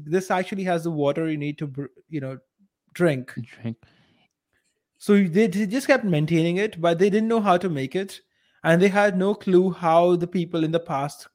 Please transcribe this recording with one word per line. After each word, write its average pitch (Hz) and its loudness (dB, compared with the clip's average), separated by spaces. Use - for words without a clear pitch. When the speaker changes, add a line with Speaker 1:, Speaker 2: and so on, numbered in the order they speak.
Speaker 1:
this 185 -2
actually 190 -4
has 170 -2
the 170 -4
water 151 -2
you 151 -2
need 147 -6
to 156 -8
br-, 135 -12
you 156 -8
know, 131 -10
drink. 143 -2
Speaker 2:
Drink. 113 -8
Speaker 1:
So 202 4
they, 190 2
they 202 -2
just 254 -6
kept 254 2
maintaining 165 0
it, 202 -4
but 170 2
they 196 4
didn't 220 0
know 226 0
how 190 2
to 190 -4
make 135 -4
it. 196 -8
And 170 4
they 202 6
had 202 2
no 196 0
clue 185 2
how 175 2
the 170 -2
people 170 -2
in 160 -2
the 165 0
past 143 -8